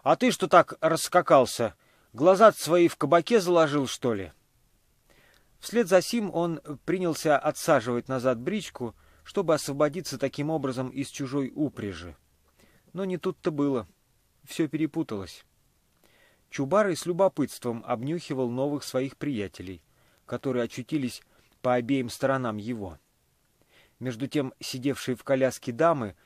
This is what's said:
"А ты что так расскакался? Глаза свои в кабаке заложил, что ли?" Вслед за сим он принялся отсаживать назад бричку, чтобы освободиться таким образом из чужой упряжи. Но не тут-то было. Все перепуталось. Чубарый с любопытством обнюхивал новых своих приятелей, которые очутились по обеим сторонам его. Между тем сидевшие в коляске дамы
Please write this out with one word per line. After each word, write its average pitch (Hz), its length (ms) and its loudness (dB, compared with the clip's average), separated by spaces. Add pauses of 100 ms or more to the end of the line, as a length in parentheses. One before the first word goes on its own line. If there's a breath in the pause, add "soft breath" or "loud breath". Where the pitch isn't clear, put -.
"А 147 140 4
ты 247 160 4
что - 160 -2
так - 320 6
расскакался? 156 920 4 (380 soft breath)
Глаза 185 400 6
свои 170 360 4
в - 80 -4
кабаке 170 440 4
заложил, 160 460 4
что 120 280 -4
ли?" 95 180 -8 (1300 soft breath)
Вслед 226 260 0
за 180 160 4
сим 208 320 -4
он 170 260 -2 (240)
принялся 160 540 0
отсаживать 123 720 0
назад 127 320 0
бричку, 143 560 -8 (260 soft breath)
чтобы 170 320 0
освободиться 147 640 -2
таким 143 320 -2
образом 131 380 -2
из 135 200 -8
чужой 135 460 -6
упряжи. 92 600 -6 (760 soft breath)
Но 185 120 -6
не 185 140 -4
тут-то 180 340 -4
было. 139 340 0 (580)
Все - 220 -4
перепуталось. 147 800 -6 (1080 soft breath)
Чубарый 180 460 0
с - 100 -8
любопытством 151 800 -2
обнюхивал 131 640 -4
новых 135 340 -4
своих 131 320 -4
приятелей, 95 680 -8 (440 soft breath)
которые 123 380 -4
очутились 127 580 -6 (400 soft breath)
по 123 120 2
обеим 123 360 0
сторонам 127 480 -2
его. 104 400 -8 (1000 soft breath)
Между 123 260 -6
тем 135 340 -2
сидевшие 127 540 -4
в - 100 -16
коляске 131 480 0
дамы 131 540 0